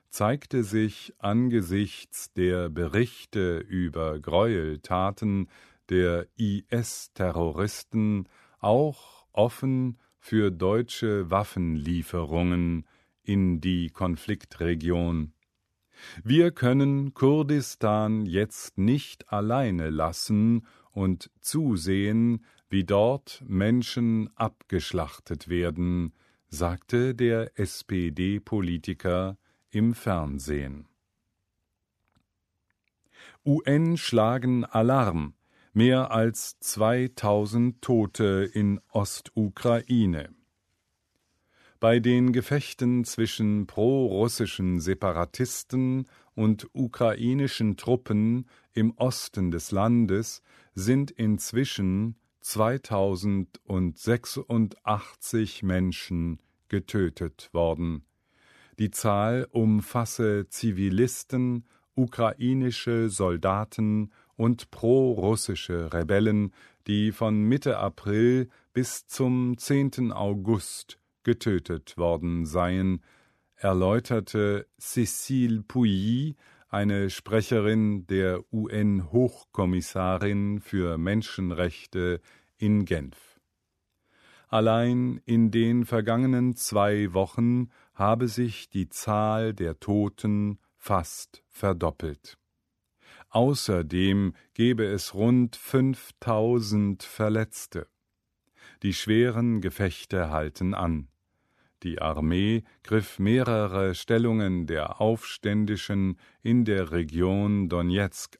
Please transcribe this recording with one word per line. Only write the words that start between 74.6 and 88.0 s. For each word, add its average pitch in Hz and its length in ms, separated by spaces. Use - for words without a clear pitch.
Cécile 120 800
Pouilly, 117 720
eine 101 420
Sprecherin 107 960
der 92 340
U-N-Hochkommissarin 101 2000
für 87 380
Menschenrechte 90 1200
in 104 300
Genf. 76 520
Allein 120 800
in 113 260
den 117 320
vergangenen 120 720
zwei 104 560
Wochen 120 560
habe 113 320